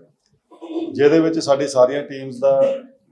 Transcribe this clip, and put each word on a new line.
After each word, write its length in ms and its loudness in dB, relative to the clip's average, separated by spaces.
ਜਿਹਦੇ 280 4
ਵਿੱਚ 180 0
ਸਾਡੀ 300 0
ਸਾਰੀਆਂ 340 2
ਟੀਮਸ 380 -12
ਦਾ 380 2